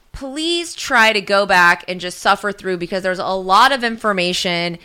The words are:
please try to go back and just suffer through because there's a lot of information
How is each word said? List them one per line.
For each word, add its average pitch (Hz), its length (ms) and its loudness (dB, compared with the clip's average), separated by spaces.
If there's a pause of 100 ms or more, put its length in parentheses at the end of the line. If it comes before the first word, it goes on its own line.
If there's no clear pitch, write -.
(120)
please 320 640 -6
try 220 380 2
to 208 80 0
go 202 240 0
back 180 440 4
and 185 120 -8
just 180 200 -10
suffer 196 320 0
through 190 260 -6
because 180 240 -6
there's 185 160 -2
a 175 80 -6
lot 190 440 4
of 254 140 -2
information 180 1000 -2